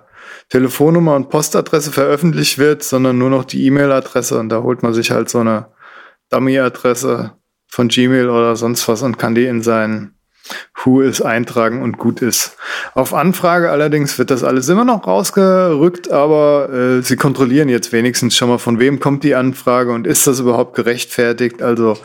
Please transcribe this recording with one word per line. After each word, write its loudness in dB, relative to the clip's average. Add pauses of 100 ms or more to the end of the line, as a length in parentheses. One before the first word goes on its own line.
(500)
Telefonnummer 2
und -2
Postadresse -2
veröffentlicht 0
wird, 2
sondern 0
nur 2
noch 0
die -4
E-Mail-Adresse. 0
Und -4
da -2
holt -2
man 0
sich -2
halt -2
so -2
eine -2 (600)
Dummy-Adresse -2 (360)
von 0
Gmail 2
oder 2
sonst -4
was 0
und -4
kann -2
die 2
in -4
sein -2 (720)
Who 4
is 0
eintragen -2
und -6
gut -2
ist. -4 (380)
Auf -2
Anfrage 2
allerdings 0
wird 0
das 0
alles 0
immer 4
noch 0
rausgerückt, 2
aber, 2
äh, 0
sie 0
kontrollieren 2
jetzt -2
wenigstens 0
schon 2
mal, 2
von -2
wem 2
kommt -2
die 2
Anfrage 0
und -4
ist 0
das 2
überhaupt 0
gerechtfertigt. -2
Also 0